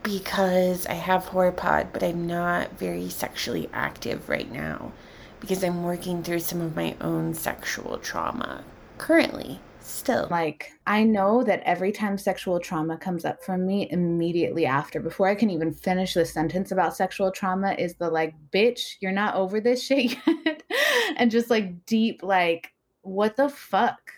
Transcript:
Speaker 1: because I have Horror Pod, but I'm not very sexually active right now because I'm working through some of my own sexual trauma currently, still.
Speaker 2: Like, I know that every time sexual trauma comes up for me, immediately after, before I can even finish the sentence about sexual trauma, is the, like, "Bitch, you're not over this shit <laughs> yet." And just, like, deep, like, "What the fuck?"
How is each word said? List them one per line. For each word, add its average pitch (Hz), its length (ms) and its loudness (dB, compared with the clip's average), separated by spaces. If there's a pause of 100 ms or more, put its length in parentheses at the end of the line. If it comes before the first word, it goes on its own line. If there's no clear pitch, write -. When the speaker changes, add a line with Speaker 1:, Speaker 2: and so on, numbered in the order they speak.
Speaker 1:
because 185 840 0
I - 60 -2
have 180 320 0
Horror 185 260 2
Pod, - 420 0
but - 100 -2
I'm 170 220 -2
not 175 540 -2
very 180 300 -4
sexually - 640 -6
active - 540 -6
right - 240 -2
now 113 400 -8 (480)
because 190 240 -2
I'm 175 200 -2
working 175 400 -4
through 170 160 -2
some 170 220 -4
of 165 140 -4
my 165 260 -4
own 165 340 -2
sexual - 640 -6
trauma - 640 -6 (360)
currently, - 600 2 (200)
still. - 500 -2
Speaker 2:
Like, 165 420 -4 (140)
I 208 180 4
know 220 400 6
that 196 220 2
every 180 260 2
time 208 280 -2
sexual 185 400 0
trauma 160 380 -2
comes 175 280 -4
up - 180 -4
for 185 140 -2
me, 190 340 0
immediately 170 760 2
after, 139 320 0
before 165 280 0
I 196 80 4
can 214 140 4
even 160 240 0
finish 185 400 0
the 170 120 4
sentence 165 460 -2
about 175 240 2
sexual 190 360 0
trauma, 190 420 0
is 175 220 -2
the, 175 160 -2
like, 160 240 0 (160)
"Bitch, 233 480 2
you're 190 120 -2
not 202 240 0
over 190 240 0
this 240 240 2
shit 254 380 2
<laughs> 320 240 2
yet." 311 160 -2 (560)
And 240 140 4
just, 233 180 2
like, 190 380 0
deep, 220 340 2
like, 175 520 2 (280)
"What 202 340 0
the 277 140 2
fuck?" - 680 -2